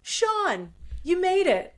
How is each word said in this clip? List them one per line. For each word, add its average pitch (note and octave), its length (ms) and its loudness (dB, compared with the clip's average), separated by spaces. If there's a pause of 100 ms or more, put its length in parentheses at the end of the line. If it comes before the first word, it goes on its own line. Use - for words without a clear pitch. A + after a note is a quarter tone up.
Sean, F#4+ 680 -2 (300)
you F4 180 0
made F#4 260 2
it. G#3+ 320 0